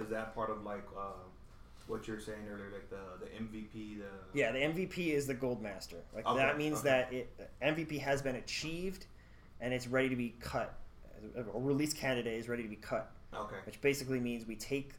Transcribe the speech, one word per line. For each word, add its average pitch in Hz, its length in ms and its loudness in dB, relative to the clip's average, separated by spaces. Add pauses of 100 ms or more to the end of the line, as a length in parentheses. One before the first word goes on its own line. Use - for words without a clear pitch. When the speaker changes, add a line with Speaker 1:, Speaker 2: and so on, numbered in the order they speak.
Speaker 1:
is 107 80 -2
that 110 260 -2
part 110 140 2
of, 107 140 -2
like, 101 200 -4 (140)
uh, 98 40 -4 (840)
what 110 200 -4
you 113 60 -2
were 107 60 -4
saying 107 220 -6 (100)
earlier, 101 200 -8
like, 98 180 -10
the, 95 360 -8
the - 100 -10
M 110 160 -4
V 110 100 -6 (120)
P, 107 220 -8
the 98 440 -6
Speaker 2:
Yeah, 117 120 6
the 127 80 0
M 151 140 4
V 185 120 2
P 175 260 2
is 143 140 4
the 127 80 0
gold 123 280 2
master. 95 360 -6 (160)
Like, 110 140 -6
Speaker 1:
Okay, 123 100 6
Speaker 2:
that 135 200 6
means 151 220 2
Speaker 1:
okay. 143 100 6
Speaker 2:
that 127 240 6
it, - 360 -4 (120)
M 151 140 6
V 160 100 0
P 151 140 -2
has 139 220 4
been 131 140 2
achieved 170 720 -2 (560)
and 123 120 2
it's 123 140 0
ready 131 220 6
to 127 60 4
be 120 240 0
cut. - 380 0 (580)
A 120 80 -2 (160)
release 143 340 4
candidate 120 460 2
is 117 80 -4
ready 120 160 0
to 107 60 -4
be 107 60 -6
cut. 110 360 -2 (220)
Speaker 1:
Okay. 107 220 -4 (100)
Speaker 2:
Which - 160 -8
basically 135 380 4
means 120 260 0
we 110 100 -4
take 139 440 -2